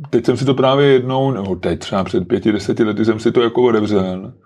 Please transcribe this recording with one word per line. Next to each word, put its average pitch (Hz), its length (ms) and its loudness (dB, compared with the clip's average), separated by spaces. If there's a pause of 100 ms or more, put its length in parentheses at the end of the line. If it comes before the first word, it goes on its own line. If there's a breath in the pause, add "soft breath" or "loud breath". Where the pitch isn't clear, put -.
teď 120 160 0
jsem 123 120 2
si 131 80 -4
to 135 80 2
právě 131 340 2
jednou, 131 440 2
nebo 98 240 -4
teď 87 240 -4
třeba 98 240 -4
před 92 240 -4
pěti, 101 240 0
deseti 113 320 -2
lety 107 220 -2
jsem 110 140 2
si 117 120 0
to 123 100 2
jako 117 220 2
odevřel. 104 720 0 (120 soft breath)